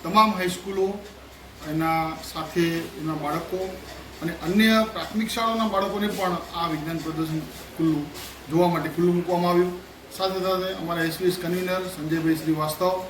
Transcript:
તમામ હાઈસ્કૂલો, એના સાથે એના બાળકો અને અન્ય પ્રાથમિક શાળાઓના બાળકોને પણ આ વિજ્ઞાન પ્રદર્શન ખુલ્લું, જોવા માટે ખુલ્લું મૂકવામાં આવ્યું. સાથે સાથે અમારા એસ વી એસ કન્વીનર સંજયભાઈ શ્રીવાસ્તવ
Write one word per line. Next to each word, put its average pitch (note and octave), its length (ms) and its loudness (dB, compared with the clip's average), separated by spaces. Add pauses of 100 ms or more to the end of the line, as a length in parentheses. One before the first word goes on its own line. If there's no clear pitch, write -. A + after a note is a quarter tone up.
તમામ G#3 280 6
હાઈસ્કૂલો, F#3+ 680 0 (680)
એના D#3+ 480 0 (160)
સાથે E3 440 0
એના D#3 360 -4
બાળકો E3+ 640 -4 (440)
અને E3 100 -2
અન્ય A3 600 4
પ્રાથમિક G#3+ 360 -4
શાળાઓના A3+ 380 0
બાળકોને G3 400 0
પણ F3+ 300 0 (180)
આ E3+ 120 0
વિજ્ઞાન D#3 300 -2
પ્રદર્શન D#3 420 -2 (380)
ખુલ્લું, D#3 280 2 (440)
જોવા F3 180 6
માટે D#3+ 220 0
ખુલ્લું F3 260 4
મૂકવામાં F3 360 2
આવ્યું. F3+ 280 2 (380)
સાથે F#3+ 220 0
સાથે F#3 340 0
અમારા E3 300 -2
એસ D#3+ 180 -2
વી F#3 60 4
એસ F3 140 2
કન્વીનર F#3 400 0
સંજયભાઈ D#3+ 540 0
શ્રીવાસ્તવ D#3 560 0 (180)